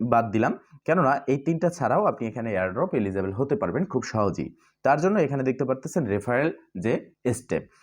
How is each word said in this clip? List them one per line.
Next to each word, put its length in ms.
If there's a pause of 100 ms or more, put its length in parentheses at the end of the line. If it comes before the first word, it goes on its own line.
বাদ 280
দিলাম, 280 (260)
কেননা 420
এই 120
তিনটা 320
ছাড়াও 340
আপনি 240
এখানে 220
এয়ারড্রপ 440
এলিজিবল 380
হতে 240
পারবেন 280
খুব 180
সহজেই। 480 (360)
তার 180
জন্য 120 (100)
এখানে 220
দেখতে 200
পারতেছেন 340 (120)
রেফারেল 340 (360)
যে 80 (460)
স্টেপ, 240 (200)